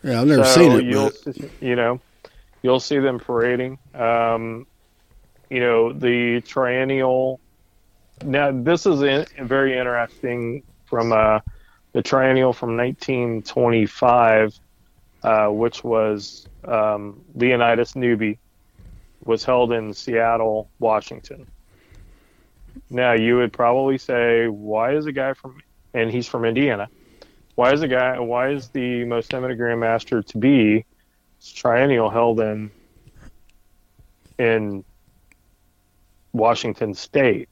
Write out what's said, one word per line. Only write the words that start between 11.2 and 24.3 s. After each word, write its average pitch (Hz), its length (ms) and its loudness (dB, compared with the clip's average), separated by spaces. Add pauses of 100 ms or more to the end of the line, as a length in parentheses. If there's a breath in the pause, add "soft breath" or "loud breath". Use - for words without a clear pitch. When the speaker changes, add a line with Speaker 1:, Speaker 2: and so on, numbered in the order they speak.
Speaker 2:
the 120 100 -2
triennial 131 500 2
from 117 240 -6
nineteen 120 680 -4
twenty-five, 117 1160 2 (640)
uh, 107 260 2
which 110 360 -4
was, 110 640 -4 (160)
um, 104 560 -4 (160)
Leonidas 120 580 2
Newby, 113 440 -2 (840)
was 113 200 -2
held 123 280 2
in 110 220 -4
Seattle, 113 760 -2 (120)
Washington. - 680 -4 (1400)
Now, 123 240 0
you 117 240 2
would 120 160 0
probably 131 460 0
say, 117 500 0